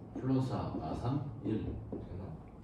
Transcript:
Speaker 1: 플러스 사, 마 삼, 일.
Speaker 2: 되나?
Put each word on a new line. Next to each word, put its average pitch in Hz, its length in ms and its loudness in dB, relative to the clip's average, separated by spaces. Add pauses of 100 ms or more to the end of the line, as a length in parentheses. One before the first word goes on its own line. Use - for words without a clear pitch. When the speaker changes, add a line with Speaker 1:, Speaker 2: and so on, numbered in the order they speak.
(200)
Speaker 1:
플러스 131 280 6
사, 87 300 0
마 80 160 -2
삼, 135 280 2 (220)
일. 107 200 2 (260)
Speaker 2:
되나? - 360 -4 (380)